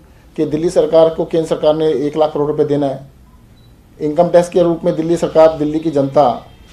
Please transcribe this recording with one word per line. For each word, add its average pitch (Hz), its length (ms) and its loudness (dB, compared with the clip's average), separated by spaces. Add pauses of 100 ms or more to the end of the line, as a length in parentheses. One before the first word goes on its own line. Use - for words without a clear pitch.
(360)
कि 156 100 -2
दिल्ली 156 240 -2
सरकार 160 440 2
को - 100 -4
केंद्र 160 240 -4
सरकार 156 280 0
ने 156 160 0
एक 147 240 -4
लाख 151 160 0
करोड़ 147 180 -2
रुपए 147 140 0
देना 143 220 -2
है। 131 200 -8 (920)
Income 156 280 0
tax 175 200 4
के 180 140 0
रूप 170 220 0
में 175 120 -2
दिल्ली 165 200 -2
सरकार, 160 420 2
दिल्ली 151 220 -2
की 160 100 -4
जनता 139 560 0 (260)